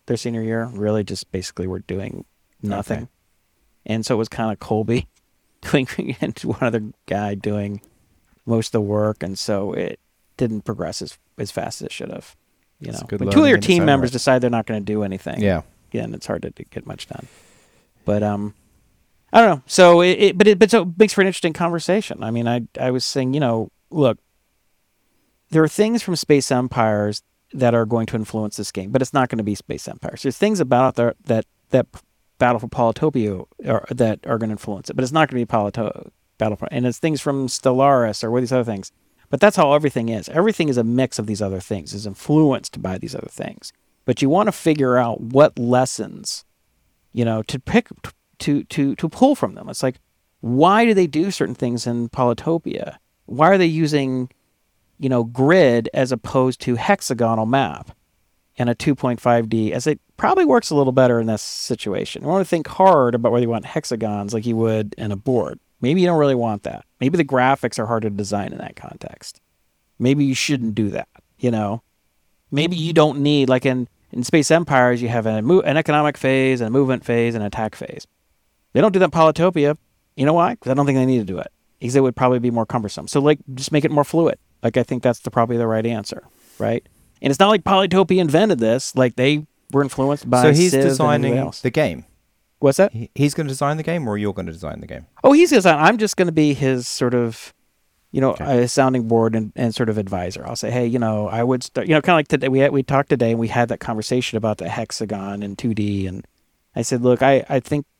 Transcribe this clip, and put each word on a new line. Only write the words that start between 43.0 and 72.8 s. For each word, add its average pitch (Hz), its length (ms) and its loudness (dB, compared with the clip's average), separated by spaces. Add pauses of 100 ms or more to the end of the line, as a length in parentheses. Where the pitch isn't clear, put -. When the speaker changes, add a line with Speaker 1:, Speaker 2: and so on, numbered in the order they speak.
Speaker 1:
other - 140 -12
things. - 420 -14 (340)
But 127 160 -2
you 135 80 4
wanna 190 220 2
figure 139 460 2
out 117 240 0
what 131 380 4
lessons, 120 840 -2 (680)
you 120 120 -2
know, 110 180 -2
to - 160 -8
pick, - 300 0 (500)
to, 143 240 -2
to, 139 320 -4
to - 140 -6
pull 262 260 4
from 101 180 -4
them. 92 160 -16
It's - 140 -10
like, 131 160 -2 (420)
why 170 440 4
do 220 100 4
they 185 120 4
do 156 220 -2
certain 123 260 -4
things 120 300 -4
in 120 240 -4
Polytopia? - 880 -4 (280)
Why 147 240 2
are 196 80 6
they 185 100 4
using, 143 640 -2 (680)
you 139 80 -2
know, 123 160 2
grid 123 720 4
as 131 180 -2
opposed 127 500 -2
to 123 140 -2
hexagonal 113 720 0
map 113 460 -2 (680)
and 120 120 0
a 120 60 0
two - 200 0
point 123 260 -4
five 117 280 2
D, 110 240 -2
as 123 140 -6
it 156 120 -2 (180)
probably 381 280 2
works 262 240 2
a 160 60 -2
little 135 160 2
better 127 300 4
in 113 60 -2
this 110 140 -2
situation? - 840 -8
You 135 40 -8
wanna 185 180 2
think 160 220 -2
hard 147 480 6
about 117 160 2
whether 120 120 2
you 117 60 0
want 117 160 -4
hexagons 107 680 -6
like 113 120 -4
you 117 120 -2
would 110 400 0
in 107 160 -6
a - 20 -6
board. 101 440 -2 (200)
Maybe 156 220 2
you 175 60 4
don't 170 120 2
really 139 160 4
want 113 280 -2
that. - 220 -10 (140)
Maybe 143 180 0
the 165 80 2
graphics 127 540 0
are 113 60 -2
hard 113 180 -2
to 110 60 -2
design 101 420 -6
in - 80 -12
that - 160 -14
context. - 640 -18 (600)
Maybe 139 260 2
you 131 100 0
shouldn't 123 400 -2
do 107 160 0
that, - 160 -8 (320)
you 123 120 0
know? 107 300 -2 (720)
Maybe 160 260 0
you 165 160 -4